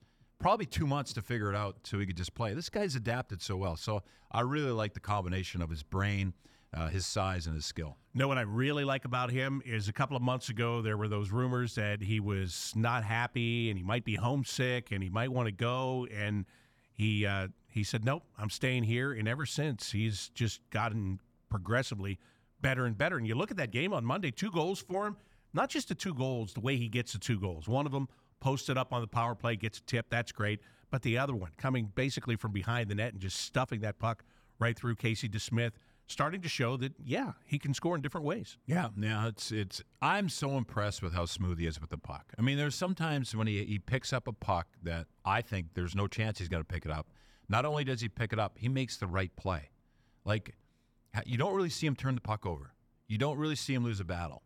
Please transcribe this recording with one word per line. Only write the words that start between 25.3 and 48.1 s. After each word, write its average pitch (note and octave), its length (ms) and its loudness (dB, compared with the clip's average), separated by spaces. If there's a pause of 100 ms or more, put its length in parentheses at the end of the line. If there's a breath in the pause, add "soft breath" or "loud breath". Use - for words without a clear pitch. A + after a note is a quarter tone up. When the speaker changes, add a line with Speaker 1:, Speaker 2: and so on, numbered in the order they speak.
Speaker 2:
Not A#3 160 2
just - 200 -2
the F3+ 60 -2
two F#3 180 -2
goals, B2+ 400 0
the - 80 -6
way C3+ 160 2
he A#2+ 120 0
gets A#2 240 0
the G2+ 60 -4
two A2 200 0
goals. E2+ 280 -4
One C3 180 4
of C#3+ 60 -2
them C#3 160 0 (320 soft breath)
posted C3+ 380 0
up C3 160 0
on A#2+ 80 2
the A2+ 60 -4
power A#2 280 2
play, A#2 200 0
gets G#2+ 240 -4
a - 40 -20
tip. A#2 260 0
That's A#2+ 220 0
great. G#2 280 0 (300 loud breath)
But - 120 0
the A#2 160 2
other C3+ 180 2
one, F2+ 220 -4
coming B2 380 0
basically B2+ 400 0
from A2 160 -2
behind A2 380 0
the G#2 60 0
net A2 180 0
and G2 80 -8
just F#2+ 180 -4
stuffing B2+ 420 0
that G#2+ 180 -2
puck A2+ 240 -2 (360 soft breath)
right A#2 180 2
through A#2+ 180 0
Casey A2+ 340 0
DeSmith, A#2 420 0 (360 soft breath)
starting E3 340 0
to E3 80 -4
show B2+ 280 2
that, C3+ 160 -2 (100)
yeah, G3+ 280 -2 (140)
he D3 120 0
can C#3 160 0
score E3+ 220 0
in D3+ 60 0
different D3 240 -2
ways. D3 400 -4
Speaker 1:
Yeah, D#3 320 2
yeah, G#2+ 300 2
it's, - 240 -6
it's, G#2 300 -4 (200)
I'm F#3 280 2
so C#3 280 -2
impressed G#2 440 -2
with F2 120 -2
how F2 120 2
smooth F2+ 340 0
he E2 60 2
is D#2 140 -2
with D#2 100 -8
the - 80 -6
puck. - 400 -12
I - 40 2
mean, C3+ 160 4
there's C#3+ 180 0
sometimes D#3+ 600 0
when A2 120 2
he, G#2 160 0
he G#2 160 -2
picks - 320 -2
up C3 160 0
a A#2+ 60 -4
puck F2 340 0 (160)
that E2 240 -2 (160)
I G2+ 180 4
think F#2+ 320 -2
there's F2 220 -2
no G2 120 2
chance A2 320 0
he's F2 100 -4
gonna E2+ 160 0
pick E2+ 200 -4
it D#2+ 60 -2
up. D#2 160 -4 (420 soft breath)
Not A#2 160 4
only D3+ 180 2
does C3 180 0
he A#2 60 0
pick A2+ 240 -2